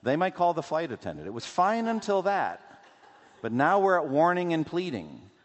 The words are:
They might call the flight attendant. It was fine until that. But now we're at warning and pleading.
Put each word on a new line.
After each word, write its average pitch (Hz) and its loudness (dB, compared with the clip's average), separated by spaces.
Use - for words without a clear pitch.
They 131 2
might 185 0
call 175 2
the 156 -4
flight 160 -4
attendant. 87 -8
It 104 -10
was 117 -10
fine 220 0
until 208 0
that. 170 -2
But 113 -6
now 151 4
we're 190 4
at 147 -2
warning 170 2
and 160 0
pleading. 101 -6